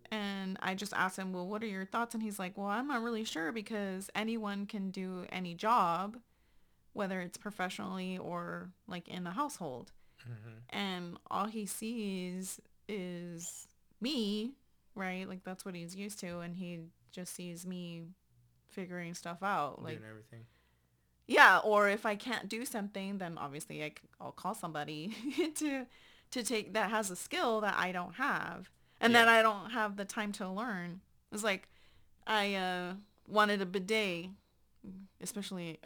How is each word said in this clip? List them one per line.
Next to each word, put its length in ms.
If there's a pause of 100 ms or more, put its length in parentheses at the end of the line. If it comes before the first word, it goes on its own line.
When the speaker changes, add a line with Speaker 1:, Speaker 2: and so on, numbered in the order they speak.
(100)
Speaker 1:
And 500
I 140
just 180
asked 260
him, 140
"Well, 160
what 140
are 40
your 200
thoughts?" 280
And 80
he's 160
like, 200
"Well, 80
I'm 200
not 160
really 220
sure 260
because 640
anyone 520
can 240
do 420
any 220
job, 640 (760)
whether 300
it's 160
professionally 800
or, 540 (140)
like, 220
in 160
the 60
household." 600 (300)
Speaker 2:
Mm-hmm. 580
Speaker 1:
And 380 (140)
all 160
he 180
sees 960 (280)
is 800 (340)
me, 500 (420)
right? 320
Like, 180
that's 200
what 100
he's 220
used 240
to. 200
And 140
he 260 (300)
just 240
sees 320
me 360 (680)
figuring 460
stuff 280
out. 400
Like, 180
Speaker 2:
Doing 100
everything. 300 (840)
Speaker 1:
yeah, 360
or 260
if 180
I 100
can't 320
do 160
something, 540
then 200
obviously 440
I 80
c-, 40 (260)
I'll 120
call 220
somebody 600 (220)
<laughs> 200
to, 300 (460)
to 100
take, 320
that 160
has 200
a 60
skill 460
that 140
I 160
don't 220
have 560 (300)
and 140
that 120
Speaker 2:
Yeah. 80
Speaker 1:
I 80
don't 280
have 260
the 100
time 260
to 160
learn. 520 (300)
It's 140
like, 240 (580)
I, 280
uh, 400 (340)
wanted 340
a 40
bidet, 640 (920)
especially 640